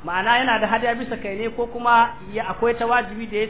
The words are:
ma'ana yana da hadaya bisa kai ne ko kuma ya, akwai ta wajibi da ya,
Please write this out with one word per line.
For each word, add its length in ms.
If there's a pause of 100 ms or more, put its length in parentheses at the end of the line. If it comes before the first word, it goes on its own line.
ma'ana 360
yana 200
da 80
hadaya 280
bisa 260
kai 160
ne 120
ko 180
kuma 420 (240)
ya, 160
akwai 280
ta 100
wajibi 420
da 80
ya, 120